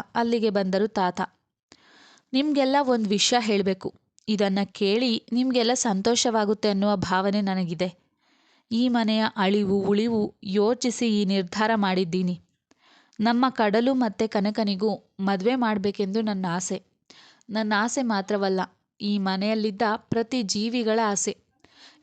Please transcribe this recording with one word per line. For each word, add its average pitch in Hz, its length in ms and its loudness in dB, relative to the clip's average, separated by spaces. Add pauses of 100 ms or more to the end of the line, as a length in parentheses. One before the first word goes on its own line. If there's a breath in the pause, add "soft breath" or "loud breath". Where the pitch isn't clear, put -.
(160)
ಅಲ್ಲಿಗೆ 233 340 0
ಬಂದರು 196 380 0
ತಾತ. 185 340 -2 (1120 loud breath)
"ನಿಮ್ಗೆಲ್ಲ 277 480 2
ಒಂದ್ 240 260 0
ವಿಷಯ 208 320 2
ಹೇಳ್ಬೇಕು. 196 540 -2 (340)
ಇದನ್ನ 196 380 0
ಕೇಳಿ 220 640 0
ನಿಮ್ಗೆಲ್ಲ 247 420 2
ಸಂತೋಷವಾಗುತ್ತೆ 220 960 0
ಅನ್ನುವ 202 260 2
ಭಾವನೆ 190 460 0
ನನಗಿದೆ. 185 640 -4 (680 soft breath)
ಈ 240 180 2
ಮನೆಯ 220 340 2 (120)
ಅಳಿವು 202 460 2
ಉಳಿವು 214 640 0
ಯೋಚಿಸಿ 220 760 0
ಈ 208 40 2
ನಿರ್ಧಾರ 196 500 0
ಮಾಡಿದ್ದೀನಿ. 185 640 -2 (800 soft breath)
ನಮ್ಮ 233 300 2
ಕಡಲು 233 440 2
ಮತ್ತೆ 233 340 0
ಕನಕನಿಗೂ 208 760 -2 (160)
ಮದ್ವೆ 196 360 0
ಮಾಡ್ಬೇಕೆಂದು 214 680 -2
ನನ್ನ 202 280 -2
ಆಸೆ. 185 340 -4 (680 loud breath)
ನನ್ನ 214 280 -2
ಆಸೆ 233 240 0
ಮಾತ್ರವಲ್ಲ, 196 580 0 (420)
ಈ 208 160 0
ಮನೆಯಲ್ಲಿದ್ದ 202 640 -2 (140)
ಪ್ರತಿ 233 480 -2
ಜೀವಿಗಳ 220 640 0
ಆಸೆ. 202 320 -2 (640 loud breath)